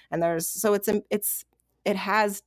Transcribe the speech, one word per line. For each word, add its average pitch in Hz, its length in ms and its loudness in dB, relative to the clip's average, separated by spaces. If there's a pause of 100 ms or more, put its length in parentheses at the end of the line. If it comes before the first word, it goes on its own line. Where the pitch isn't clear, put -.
(100)
and 165 120 -2
there's, 170 240 0
so - 280 0
it's, 202 140 -2 (220)
it's, - 340 -2 (420)
it 202 100 2
has 202 500 0